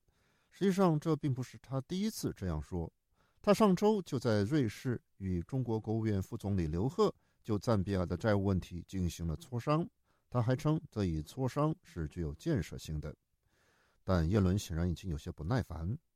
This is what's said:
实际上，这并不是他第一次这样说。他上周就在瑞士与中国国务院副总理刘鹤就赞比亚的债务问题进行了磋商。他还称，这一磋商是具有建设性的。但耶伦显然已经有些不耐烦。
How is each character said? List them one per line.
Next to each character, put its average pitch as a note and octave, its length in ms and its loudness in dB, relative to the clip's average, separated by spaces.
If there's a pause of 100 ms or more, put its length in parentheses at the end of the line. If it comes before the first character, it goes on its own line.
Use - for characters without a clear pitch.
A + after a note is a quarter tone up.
(500)
实 - 140 -4
际 G3 80 4
上， F3 260 4
这 D#3+ 160 0
并 D3 180 0
不 B2 80 -4
是 A#2 180 -10
他 C3+ 240 -6
第 F#3 180 -6
一 G#3+ 100 -2
次 A2+ 240 -4
这 F#2+ 140 -6
样 D#2 120 -2
说。 E2 300 -6 (500)
他 G#3 140 4
上 G3 220 6
周 G#3 260 2
就 C#3+ 160 -4
在 G#2+ 240 4
瑞 C3 240 2
士 A2+ 340 -4 (180)
与 F#2 240 -2
中 C3 200 -4
国 A#2 160 -2
国 G#2+ 160 -4
务 A2+ 100 -2
院 G#2 160 0
副 G#2 160 -6
总 G2+ 200 -2
理 F2 100 2
刘 E2+ 220 0
鹤 G#3 260 2 (300)
就 G#2+ 120 0
赞 G#2+ 240 2
比 F#2+ 120 -2
亚 F2+ 120 2
的 F2 120 -2
债 G#2+ 180 2
务 G2 120 2
问 G2 120 2
题 E2+ 300 -6
进 F#2 200 -2
行 E2 160 -6
了 D#2+ 120 -2
磋 - 240 -10
商。 D3+ 260 0 (420)
他 B2 140 0
还 B2 140 2
称， D#3 240 0 (100)
这 G#2 140 -2
一 F2+ 180 0
磋 C3+ 240 -6
商 D3+ 260 0 (120)
是 D#2+ 240 -6
具 - 120 -8
有 D2 140 -4
建 D3+ 260 -2
设 - 160 -8
性 D#2 220 -8
的。 - 160 -8 (880)
但 E2+ 280 2
耶 G#2 100 4
伦 F#2 180 4
显 - 180 -6
然 F2 140 0
已 E2 40 -2
经 F#2 160 -10
有 C#2+ 80 -4
些 F2 120 -10
不 D2+ 140 -12
耐 G#2+ 180 0
烦。 D#2+ 340 -6 (200)